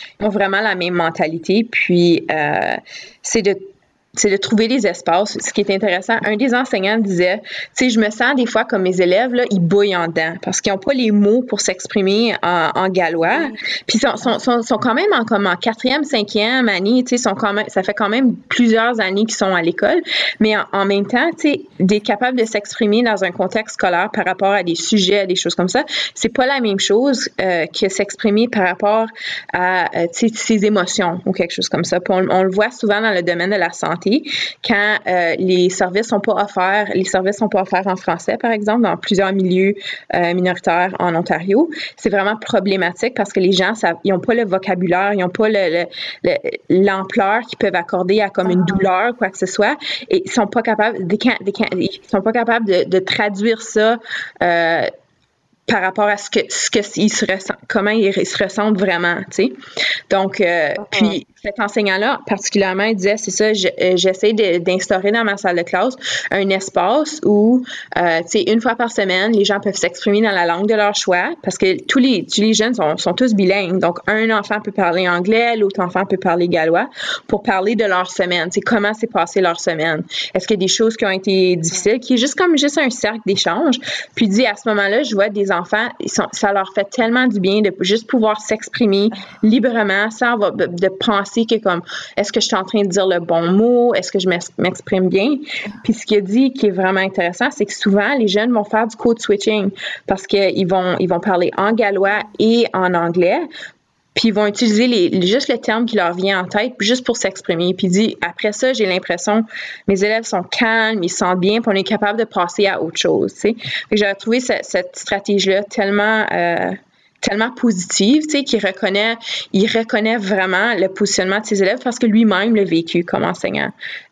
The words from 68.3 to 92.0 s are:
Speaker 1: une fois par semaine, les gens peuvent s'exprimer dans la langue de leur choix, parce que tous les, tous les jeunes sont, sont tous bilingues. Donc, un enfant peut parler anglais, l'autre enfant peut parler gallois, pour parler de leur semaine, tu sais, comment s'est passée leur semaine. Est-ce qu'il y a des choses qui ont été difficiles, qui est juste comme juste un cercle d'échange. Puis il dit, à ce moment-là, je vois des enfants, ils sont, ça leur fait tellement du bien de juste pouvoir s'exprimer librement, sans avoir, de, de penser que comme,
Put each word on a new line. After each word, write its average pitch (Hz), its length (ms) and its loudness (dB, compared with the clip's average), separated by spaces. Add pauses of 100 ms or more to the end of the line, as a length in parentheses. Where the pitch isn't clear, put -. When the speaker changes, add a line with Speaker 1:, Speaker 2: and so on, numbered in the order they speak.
Speaker 1:
une 226 180 2
fois 233 140 0
par 233 160 -2
semaine, 190 420 0
les 208 100 4
gens 202 160 0
peuvent 196 160 -2
s'exprimer 202 460 0
dans 220 100 2
la 180 140 2
langue 170 240 0
de 226 40 2
leur 208 220 2
choix, 185 360 0 (120)
parce 190 140 -4
que 190 260 0
tous - 160 0
les, 240 260 2
tous - 160 -4
les 220 120 4
jeunes 214 200 0
sont, 160 220 0
sont - 180 -2
tous 240 220 2
bilingues. 190 440 2
Donc, 170 280 0
un 214 240 0
enfant 208 300 -2
peut 208 100 -8
parler 180 380 0
anglais, 220 480 2
l'autre 202 240 0
enfant 185 240 -2
peut 190 120 -2
parler 175 300 0
gallois, 170 420 2 (380)
pour 202 160 -2
parler 196 320 0
de 220 100 2
leur 185 240 0
semaine, 175 360 -2
tu 175 100 -6
sais, 202 60 0
comment 208 320 0
s'est 220 140 -4
passée 175 340 0
leur 170 180 0
semaine. 165 440 -2 (300)
Est-ce 185 140 -4
qu'il 220 80 2
y 190 40 0
a 185 60 0
des - 80 2
choses 220 220 2
qui 226 100 -4
ont 196 60 2
été 190 460 2
difficiles, 175 420 0
qui 254 140 -2
est 247 40 4
juste 262 180 -2
comme 349 220 4
juste 285 200 0
un 285 120 2
cercle 226 360 -4
d'échange. 196 500 2 (400)
Puis 226 120 2
il - 20 0
dit, 214 160 4
à 208 100 2
ce - 140 -12
moment-là, 208 340 2
je 226 100 -6
vois 196 160 2
des 202 220 0
enfants, 190 360 0 (120)
ils - 120 -6
sont, 196 200 -2
ça 202 220 0
leur 190 200 -2
fait 202 160 0
tellement 247 380 2
du 208 120 0
bien 190 220 2
de 196 200 2
juste 208 260 0
pouvoir 214 340 2
s'exprimer 208 680 0 (340)
librement, 220 680 2
sans 240 220 0
avoir, 202 180 2
de, 175 160 -2
de 175 200 0
penser 202 580 0
que 226 100 0
comme, 185 260 0 (340)